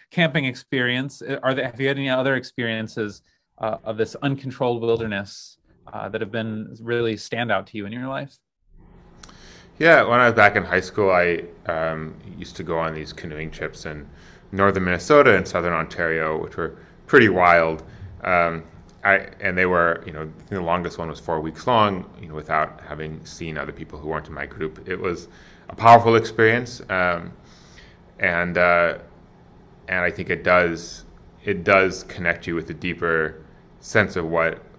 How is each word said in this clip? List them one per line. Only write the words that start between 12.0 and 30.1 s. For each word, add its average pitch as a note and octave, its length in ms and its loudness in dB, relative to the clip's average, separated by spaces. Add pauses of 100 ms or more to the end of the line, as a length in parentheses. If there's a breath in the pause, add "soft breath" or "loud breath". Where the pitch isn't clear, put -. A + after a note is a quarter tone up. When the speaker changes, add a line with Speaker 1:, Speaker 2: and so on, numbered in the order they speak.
Speaker 2:
used - 200 -14
to F#2 60 -10
go E2 160 -4
on D#2+ 140 -2
these D#2 200 -12
canoeing D#2 380 -10
trips - 340 -12
in D2+ 220 -12 (440 loud breath)
northern G2 340 2
Minnesota G#2 500 6
and F2+ 120 0
southern F2 260 -2
Ontario, D#2+ 680 -2
which - 160 -12
were E2 200 -8 (300 loud breath)
pretty A#2+ 220 8
wild. E2+ 540 4 (400 loud breath)
Um, E2+ 400 0 (400)
I, G2 240 0 (120)
and F#2 180 -4
they F#2 100 2
were, E2+ 380 0
you F2 60 -14
know, D#2 200 -12 (160)
the G2 140 -6
longest E2+ 360 -4
one E2 120 -8
was D2+ 100 -12
four E2 200 -4
weeks D#2 280 -8
long, G#2 420 2 (100)
you E2 80 -18
know, D#2 80 -14
without D2+ 520 -4
having D#2 360 -10
seen D#2+ 340 -10
other C#2+ 140 -8
people D2+ 280 -16
who D2+ 80 -12
weren't D#2 200 -6
in E2 60 -16
my C#2+ 140 -10
group. - 400 -10
It F2+ 120 -8
was F2 280 -6 (420 loud breath)
a - 60 -14
powerful A2+ 400 8
experience, A2+ 720 2
um, F2+ 420 -2 (880 loud breath)
and, F2 380 0
uh, E2+ 420 4 (920)
and F#2 100 -2
I F2 100 0
think F2+ 200 -10